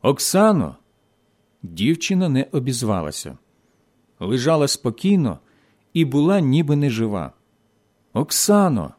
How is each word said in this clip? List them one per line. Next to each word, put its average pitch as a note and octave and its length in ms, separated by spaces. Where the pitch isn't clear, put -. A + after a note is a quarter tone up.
Оксано!» D3 720
Дівчина D#3+ 640
не C3+ 240
обізвалася. G#2+ 840
Лежала C3 480
спокійно B2+ 720
і E3 120
була D3+ 360
ніби D3 360
нежива. A2 560
«Оксано!» D#3 880